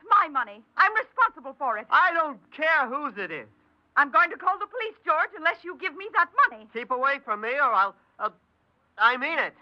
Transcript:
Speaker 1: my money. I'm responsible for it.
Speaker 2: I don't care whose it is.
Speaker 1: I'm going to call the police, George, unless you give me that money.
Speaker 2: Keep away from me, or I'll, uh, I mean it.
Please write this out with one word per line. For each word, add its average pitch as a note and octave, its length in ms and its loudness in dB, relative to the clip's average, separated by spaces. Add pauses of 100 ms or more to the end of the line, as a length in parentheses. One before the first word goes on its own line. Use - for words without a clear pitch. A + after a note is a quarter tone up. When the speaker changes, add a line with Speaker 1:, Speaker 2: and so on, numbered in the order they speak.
(100)
Speaker 1:
my G4 180 4
money. A3+ 340 -6 (140)
I'm F#4+ 180 4
responsible A4 640 -2
for A#3+ 200 -2
it. A3 120 -12
Speaker 2:
I F4 220 4
don't D#4 260 -2 (160)
care D#4 320 0
whose C4 300 -6
it F#3 160 -8
is. C3 140 -10 (500)
Speaker 1:
I'm C#4+ 140 2
going E4 200 4
to F4 60 -12
call G4 220 -2
the G#4 80 -8
police, A4 280 -8 (100)
George, E4+ 320 0
unless D#4+ 280 -4
you E4+ 160 -10
give D#4+ 160 -6
me G4 160 -12
that F4 160 2 (200)
money. A3 240 -14
Speaker 2:
Keep A#3 180 -6
away C4 340 0
from G#3 160 -4
me, A#3 140 -4
or C#4 180 2
I'll, G3+ 240 2 (240)
uh, G#3 80 -2 (720)
I A#3+ 180 4
mean D4 220 -4
it. F#3+ 240 -4